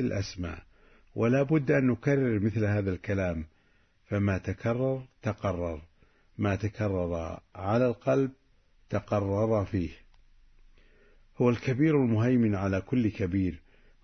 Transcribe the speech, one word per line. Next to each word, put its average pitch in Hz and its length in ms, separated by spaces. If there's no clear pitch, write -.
الأسماء. 90 600
ولا 120 280
بد 143 280
أن 139 160
نكرر 127 540
مثل 107 240
هذا 101 260
الكلام، 90 540
فما 101 320
تكرر 127 640
تقرر، 87 600
ما 104 180
تكرر 90 840
على 110 320
القلب 131 440
تقرر 104 760
فيه. 90 260
هو 123 140
الكبير 135 540
المهيمن 113 500
على 95 260
كل 117 300
كبير، 92 500